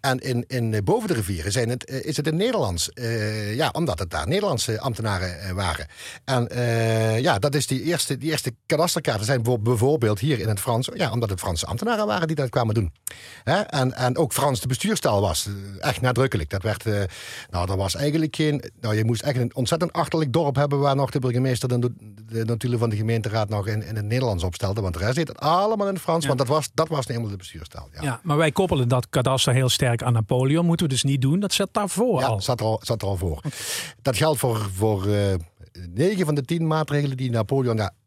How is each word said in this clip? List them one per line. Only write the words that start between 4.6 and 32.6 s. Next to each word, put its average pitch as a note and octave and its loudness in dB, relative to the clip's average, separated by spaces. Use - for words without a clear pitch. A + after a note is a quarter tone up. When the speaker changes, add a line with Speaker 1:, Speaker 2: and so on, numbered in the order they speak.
Speaker 1:
ambtenaren, F#2+ -4
eh, G2 -8
waren. F2+ -4
En, B2 0
eh, A2+ 0
ja, C#3+ 2
dat C#3 0
is D3 2
die C3 -2
eerste, D#3 -2
die C#3+ -4
eerste C3 -2
kadasterkaarten D3 0
zijn B2+ 2
bijvo-, A#2+ 2
bijvoorbeeld A#2 2
hier C#3 0
in G2 -2
het G#2+ 0
Frans. A#2+ 0
Ja, C#3 -2
omdat A2+ -2
het F#2 -4
Franse E2+ -4
ambtenaren G#3+ -2
waren G3 0
die D#3 -2
dat C#3 0
kwamen A2+ 2
doen. G2+ 0
Hè? E3 2
En, C3 0
en B2+ 0
ook D#3+ 2
Frans, C#3 0
de - -6
bestuurstaal B2+ 2
was, F#2 0
eh, G2+ -6
echt - -2
nadrukkelijk. B2+ 0
Dat F#2+ -4
werd, G#2+ -2
eh, G#2 0
nou, F2 -2
er G2 0
was G2 -2
eigenlijk D3+ 0
geen... D3+ 0
Nou, G#2+ 0
je A2 2
moest A2+ 0
echt - 0
een B2 -2
ontzettend D#3+ 0
achterlijk D#3 0
dorp D3 2
hebben... C#3+ 2
waar C#3 4
nog C3+ 0
de - -2
burgemeester B2+ 0
de, B2 0
de A2+ -4
notulen A#2 0
van A#2 2
de G#2+ -2
gemeenteraad A2 0
nog G#2 -2
in, G#2+ -2
in G2+ -8
het G#2+ -4
Nederlands G#2+ 0
opstelde. F#2+ -2
Want F#2 -2
de F2+ -6
rest A2 0
deed D#3+ 0
het - -12
allemaal G3+ 2
in G3 -2
het F3+ -8
Frans, E3+ 0
Speaker 2:
Ja. C#3 -2
Speaker 1:
want C3+ 2
dat B2+ 2
was, D3 0
dat D#3 2
was C#3+ -2
nou B2 -6
eenmaal A2 -4
de G2+ -8
bestuurstaal. - -16
Ja. - -12
Speaker 2:
Ja, C3 -4
maar D3 2
wij D#3 4
koppelen D#3+ 2
dat B2 2
kadaster C3 2
heel B2+ 4
sterk A#2+ 2
aan B2 2
Napoleon. C3 4
Moeten E3+ 4
we C3+ 2
dus B2+ 0
niet C#3 2
doen. D3 4
Dat G3+ -2
zat G3 0
daarvoor G#3 2
Speaker 1:
Ja, C3 2
Speaker 2:
al. A2 2
Speaker 1:
zat A#2+ 0